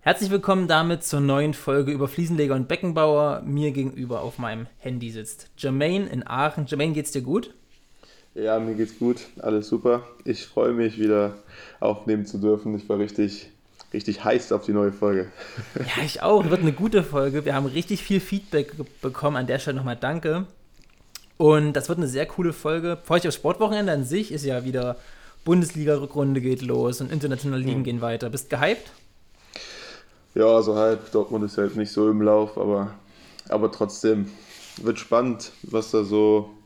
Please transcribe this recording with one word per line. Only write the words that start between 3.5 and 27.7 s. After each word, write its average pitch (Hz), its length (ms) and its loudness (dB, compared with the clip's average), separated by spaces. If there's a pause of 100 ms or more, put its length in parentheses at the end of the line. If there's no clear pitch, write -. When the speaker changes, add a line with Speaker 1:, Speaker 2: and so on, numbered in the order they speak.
Speaker 1:
gegenüber 131 500 -4
auf 113 180 -8
meinem 113 260 -6 (140)
Handy 120 320 -8
sitzt - 480 -14
Jermaine 151 480 0
in 123 180 -6
Aachen. 147 400 -2
Jermaine, 151 280 -2
geht's 147 180 -4
dir 139 100 -4
gut? 127 320 -2 (800)
Speaker 2:
Ja, 110 240 0
mir 113 160 -2
geht's 107 240 -2
gut. 120 300 0 (120)
Alles 107 280 0
super. 120 340 2 (240)
Ich - 220 -4
freue 120 260 2
mich, 113 240 0
wieder 104 380 2 (440)
aufnehmen 107 460 0
zu 101 140 -8
dürfen. 107 360 0
Ich 101 140 -10
war 107 80 0
richtig, 104 540 -2 (420)
richtig 104 300 -6
heiß 120 300 2
auf 104 120 -2
die 110 60 -2
neue 101 200 2
Folge. 98 400 0 (240)
<laughs> - 200 -14
Speaker 1:
Ja, - 280 -4
ich - 200 -6
auch. 190 260 4
Wird 180 120 2
eine 156 120 2
gute 202 300 2
Folge. 143 420 -2
Wir 139 80 0
haben 139 140 0
richtig 170 340 -4
viel 196 200 2
Feedback 160 540 -4
ge-, 151 100 -8 (180)
bekommen. 135 340 -2
An 127 80 -2
der 131 140 -2
Stelle 135 180 -4
nochmal 127 200 -4
danke. 160 500 -2 (920)
Und 151 360 6
das 135 160 -2
wird 170 100 0
eine 160 80 0
sehr 135 180 -2
coole 170 280 -2
Folge. 165 500 -2
Freue 170 160 2
ich 175 80 0
aufs 147 80 -2
Sportwochenende 208 560 0
an 143 120 2
sich. 180 280 -2
Ist 143 140 -6
ja 127 200 -2
wieder 123 300 -2 (500)
Bundesliga-Rückrunde 147 960 2
geht 127 220 0
los 123 380 0
und 160 100 -6
internationale 139 500 -2
Ligen 131 200 0